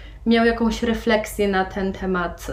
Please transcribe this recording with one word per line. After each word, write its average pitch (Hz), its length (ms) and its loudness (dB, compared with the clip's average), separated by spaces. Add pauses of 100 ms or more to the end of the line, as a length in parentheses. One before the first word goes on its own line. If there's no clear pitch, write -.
(260)
miał 233 200 6
jakąś 233 380 2
refleksję 220 640 0
na 190 180 2
ten 190 280 -4
temat, 180 600 -4